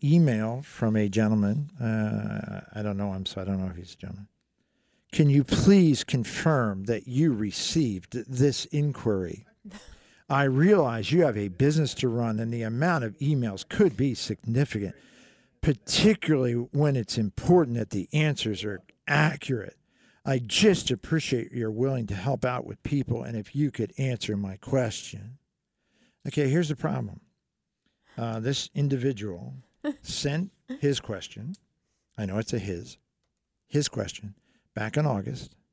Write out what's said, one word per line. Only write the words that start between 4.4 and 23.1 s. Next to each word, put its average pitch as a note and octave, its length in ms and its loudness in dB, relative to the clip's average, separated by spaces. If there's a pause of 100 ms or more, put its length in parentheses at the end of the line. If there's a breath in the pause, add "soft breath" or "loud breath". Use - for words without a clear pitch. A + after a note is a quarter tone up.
"Can D3 200 6
you C#3 120 6
please F3+ 600 6
confirm A#2 800 0
that G#2 240 -4
you C3+ 260 2
received G#2+ 800 -2 (180)
this C3 340 2
inquiry? G#2+ 800 -2 (840 loud breath)
I C#3 140 2
realize C3+ 680 4
you E3+ 120 6
have B2+ 120 2
a G#2 120 -2
business C#3 480 2
to C3+ 120 -2
run A#2 320 -2
and A2+ 140 -4
the A#2 80 -4
amount C3 440 0
of G#2 120 -8
emails B2 500 -2
could F3 300 2
be C3 160 2
significant, A2+ 800 -4 (680 soft breath)
particularly D3 920 2
when C#3 420 2
it's A#2 220 -2
important A#2+ 600 2
that A2 120 -4
the G2 240 -4
answers C#3+ 500 0
are G#2 160 -6 (280)
accurate. C#3+ 680 0 (480 soft breath)
I C3+ 140 0
just C#3+ 540 4
appreciate C3 600 -2
you're A2+ 200 -4
willing B2 360 0
to G2+ 80 -6
help C3 300 -2
out B2 220 -2
with - 160 -12
people, B2 400 -2